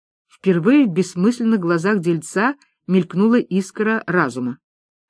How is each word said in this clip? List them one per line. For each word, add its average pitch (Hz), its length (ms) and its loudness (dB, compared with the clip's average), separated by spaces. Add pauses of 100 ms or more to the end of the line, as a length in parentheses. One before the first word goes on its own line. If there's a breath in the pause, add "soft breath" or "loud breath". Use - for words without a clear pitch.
(280)
Впервые 190 580 2
в 208 40 0
бессмысленных 208 680 0
глазах 175 400 0
дельца 175 560 -2 (320)
мелькнула 190 520 2
искра 214 640 -4
разума. 127 540 -4 (500)